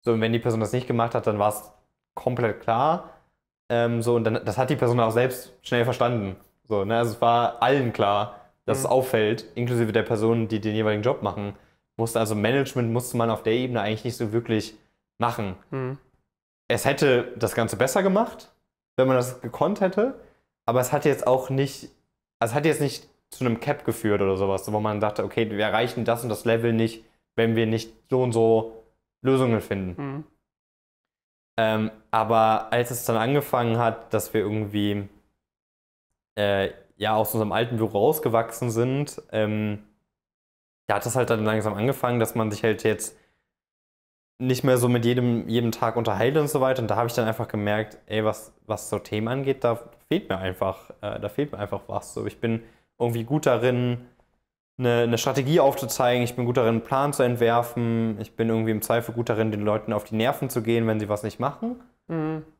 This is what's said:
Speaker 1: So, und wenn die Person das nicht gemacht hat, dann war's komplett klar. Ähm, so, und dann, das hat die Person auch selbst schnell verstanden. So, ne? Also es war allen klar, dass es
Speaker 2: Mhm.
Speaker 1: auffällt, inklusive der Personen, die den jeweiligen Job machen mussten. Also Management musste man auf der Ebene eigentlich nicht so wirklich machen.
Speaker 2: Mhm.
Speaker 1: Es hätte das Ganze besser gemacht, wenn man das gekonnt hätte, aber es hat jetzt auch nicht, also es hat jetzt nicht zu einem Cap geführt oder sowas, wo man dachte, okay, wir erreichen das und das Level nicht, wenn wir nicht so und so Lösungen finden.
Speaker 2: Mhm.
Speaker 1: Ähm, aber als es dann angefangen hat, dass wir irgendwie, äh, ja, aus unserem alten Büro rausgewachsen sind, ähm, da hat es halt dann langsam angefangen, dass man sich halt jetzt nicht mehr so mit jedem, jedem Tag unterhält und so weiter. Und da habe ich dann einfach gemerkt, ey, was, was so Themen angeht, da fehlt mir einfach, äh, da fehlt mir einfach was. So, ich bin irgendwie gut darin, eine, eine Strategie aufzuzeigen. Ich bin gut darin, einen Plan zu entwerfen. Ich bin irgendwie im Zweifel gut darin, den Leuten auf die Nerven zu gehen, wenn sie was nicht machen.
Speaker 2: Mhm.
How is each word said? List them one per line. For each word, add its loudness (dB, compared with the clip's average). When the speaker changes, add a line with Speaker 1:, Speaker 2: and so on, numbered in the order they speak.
Speaker 1:
So, 0
und 2
wenn 2
die 2
Person 0
das -2
nicht -2
gemacht 0
hat, 0
dann 0
war's 0
komplett -2
klar. 0
Ähm, 2
so, 2
und 2
dann, 0
das -4
hat 0
die 2
Person 2
auch 4
selbst 0
schnell 0
verstanden. 0
So, 0
ne? 0
Also 0
es -4
war 2
allen 2
klar, 0
dass 0
es -6
Speaker 2:
Mhm. 0
Speaker 1:
auffällt, 2
inklusive 0
der 2
Personen, 0
die -2
den -2
jeweiligen 0
Job 0
machen -4
mussten. -2
Also 0
Management 0
musste -4
man 2
auf -2
der 2
Ebene -2
eigentlich -4
nicht -6
so -4
wirklich -2
machen. -4
Speaker 2:
Mhm. -6
Speaker 1:
Es 0
hätte 2
das -2
Ganze 0
besser 2
gemacht, 0
wenn 6
man 4
das -2
gekonnt 0
hätte, 0
aber 2
es 0
hat 0
jetzt 2
auch 2
nicht, -2
also 0
es -4
hat 0
jetzt 2
nicht -4
zu -6
einem 0
Cap -4
geführt 0
oder 2
sowas, -2
wo 0
man -2
dachte, 0
okay, -2
wir -2
erreichen 0
das 0
und -6
das -6
Level 2
nicht, -2
wenn 2
wir 4
nicht -2
so 2
und 0
so 2
Lösungen 2
finden. -6
Speaker 2:
Mhm. -8
Speaker 1:
Ähm, 0
aber 2
als 0
es -8
dann 0
angefangen 0
hat, -2
dass -2
wir 2
irgendwie, -2
äh, 2
ja, 0
aus 0
unserem 0
alten 0
Büro 0
rausgewachsen 0
sind, -2
ähm, -2
da 2
hat -2
es -2
halt 2
dann 2
langsam 0
angefangen, 0
dass -2
man 0
sich -6
halt 0
jetzt -2
nicht 0
mehr 4
so 4
mit 2
jedem, 2
jedem 2
Tag -2
unterhält 0
und 0
so 0
weiter. 2
Und -4
da 0
habe 0
ich -6
dann 0
einfach -4
gemerkt, -4
ey, -2
was, -4
was -6
so -4
Themen -4
angeht, -4
da 2
fehlt -2
mir -4
einfach, -4
äh, -6
da -6
fehlt -4
mir -12
einfach -6
was. -8
So, -6
ich -10
bin -2
irgendwie -2
gut -2
darin, 2
eine, 2
eine 2
Strategie 2
aufzuzeigen. 2
Ich -4
bin -2
gut 0
darin, 4
einen 0
Plan 0
zu -2
entwerfen. 0
Ich -12
bin 0
irgendwie 2
im 0
Zweifel 0
gut -4
darin, 2
den -4
Leuten 0
auf -2
die -8
Nerven 0
zu -4
gehen, 2
wenn 0
sie -4
was -2
nicht -8
machen. -6
Speaker 2:
Mhm. -6